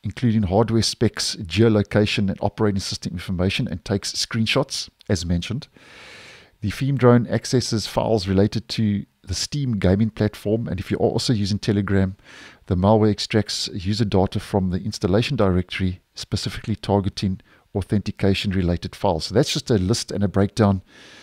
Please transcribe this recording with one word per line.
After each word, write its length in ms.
including 420
hardware 360
specs, 560
geolocation, 960
and 100
operating 400
system 320
information, 560
and 160
takes 300
screenshots, 720
as 160
mentioned. 420
The 80
Femdrone 600
accesses 560
files 400
related 440
to 340
the 120
Steam 440
gaming 300
platform, 600
and 120
if 100
you 60
are 40
also 320
using 260
Telegram, 580
the 100
malware 340
extracts 640
user 300
data 360
from 300
the 80
installation 580
directory, 640
specifically 640
targeting 640
authentication-related 1200
files. 300
So 80
that's 180
just 180
a 40
list 380
and 120
a 40
breakdown 520